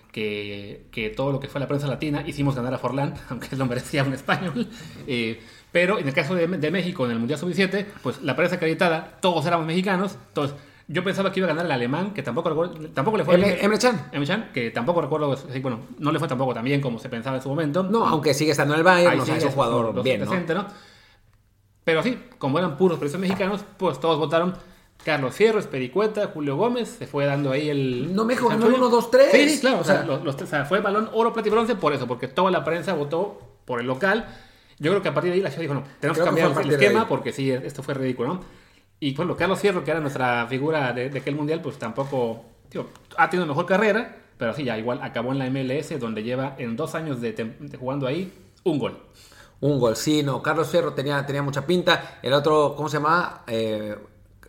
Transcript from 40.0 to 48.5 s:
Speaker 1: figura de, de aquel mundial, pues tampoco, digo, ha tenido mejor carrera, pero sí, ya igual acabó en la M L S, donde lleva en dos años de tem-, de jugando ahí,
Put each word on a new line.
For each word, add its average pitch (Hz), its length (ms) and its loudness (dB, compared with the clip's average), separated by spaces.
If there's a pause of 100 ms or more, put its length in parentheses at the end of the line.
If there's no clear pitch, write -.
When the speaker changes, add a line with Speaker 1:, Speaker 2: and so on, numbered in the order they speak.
Speaker 1:
figura 131 460 0
de, 123 160 -4
de 139 100 -6
aquel 139 160 -4
mundial, 151 260 -2
pues 139 160 -8
tampoco, 120 680 -4 (260)
digo, 143 160 -8 (300)
ha 165 120 6
tenido 180 160 0
mejor 151 200 -2
carrera, 208 500 2 (220)
pero 113 160 -2
sí, 147 100 -6
ya 117 140 -2
igual 120 260 -4
acabó 120 300 -4
en 139 60 0
la 131 80 -2
M 135 140 -2
L 131 160 -2
S, 156 220 -6
donde 110 240 -4
lleva 135 340 -4
en 117 200 -6
dos 151 180 -6
años 156 240 -6
de 113 160 -4
tem-, 113 240 -8
de 143 180 -14
jugando 131 300 -4
ahí, 175 260 -4 (300)